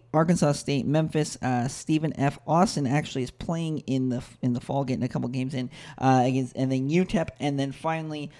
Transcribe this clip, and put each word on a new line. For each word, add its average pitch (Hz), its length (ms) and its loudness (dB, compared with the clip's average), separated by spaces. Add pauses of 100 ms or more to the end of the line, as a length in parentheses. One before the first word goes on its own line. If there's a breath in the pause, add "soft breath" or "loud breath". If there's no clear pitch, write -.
(120)
Arkansas 160 400 4
State, 143 320 -2
Memphis. 156 560 0
Uh, 123 280 0
Stephen 156 520 -2
F. 139 260 0
Austin 156 400 2
actually 139 360 0
is 120 80 -6
playing 165 560 -6
in 131 240 0
the 120 80 -2
f-, - 240 -12
in 127 100 0
the 120 80 -2
fall, 139 240 -2
getting 127 200 -2
a 127 40 -2
couple 123 220 -4
games 131 240 -4
in, 127 160 -4 (260 loud breath)
uh, 131 260 4
against, 131 320 0
and 131 160 0
then 131 200 0
utep, 175 500 2
and 147 180 0
then 139 140 -2
finally, 156 680 -4